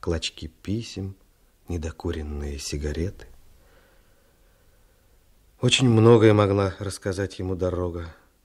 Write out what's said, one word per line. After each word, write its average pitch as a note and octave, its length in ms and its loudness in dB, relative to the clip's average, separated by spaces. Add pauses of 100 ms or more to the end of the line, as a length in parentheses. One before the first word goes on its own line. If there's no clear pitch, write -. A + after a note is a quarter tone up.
клочки - 480 -6
писем, G2 680 -10 (520)
недокуренные D2+ 880 -8
сигареты. D2+ 680 -6 (2250)
Очень B2 300 2
многое A2 440 8
могла G2 440 2
рассказать G2 600 -6
ему F#2 180 -6
дорога, F2 580 -6 (300)